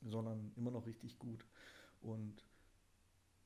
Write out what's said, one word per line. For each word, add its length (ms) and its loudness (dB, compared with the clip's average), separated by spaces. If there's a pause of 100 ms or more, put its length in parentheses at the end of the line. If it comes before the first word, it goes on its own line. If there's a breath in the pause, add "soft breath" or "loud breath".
sondern 540 2
immer 160 4
noch 140 2
richtig 340 -4
gut. 260 -2 (540 loud breath)
Und 460 0 (1000 soft breath)